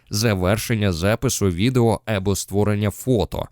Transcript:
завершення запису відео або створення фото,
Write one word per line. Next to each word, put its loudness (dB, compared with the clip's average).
завершення 0
запису 0
відео 2
або -2
створення 0
фото, -2